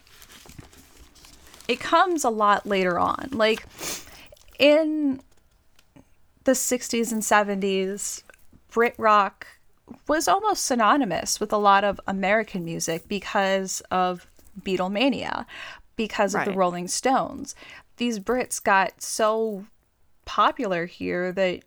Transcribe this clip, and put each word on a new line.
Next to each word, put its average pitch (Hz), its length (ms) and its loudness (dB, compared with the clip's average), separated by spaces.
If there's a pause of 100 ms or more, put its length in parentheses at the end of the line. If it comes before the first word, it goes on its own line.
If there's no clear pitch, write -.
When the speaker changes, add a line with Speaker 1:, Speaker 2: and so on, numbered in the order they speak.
(1700)
Speaker 1:
it 240 100 -2
comes 339 460 2
a 240 60 2
lot 208 340 2
later 185 340 0
on. - 340 -2
Like, 220 340 0 (920)
in 294 640 4 (1200)
the 262 100 4
sixties 240 580 -2
and 220 100 -4
seventies, 196 1000 -2 (480)
Brit 233 260 0
rock 208 500 2 (640)
was 311 180 2
almost 392 380 2
synonymous 233 720 0
with 214 140 -4
a 214 60 2
lot 202 260 6
of 196 220 -2
American 196 580 0
music 165 440 -6
because 190 800 -2
of 180 360 -2 (360)
Beatlemania, 202 800 -2 (520)
because 208 380 0
of 156 100 0
the 202 60 0
Speaker 2:
Right. 190 80 -2
Speaker 1:
Rolling 180 300 0
Stones. - 640 -2 (440)
These 240 200 -2
Brits 233 440 -4
got 190 380 2
so 220 640 -2 (600)
popular 208 640 0
here 180 460 -6
that 185 340 0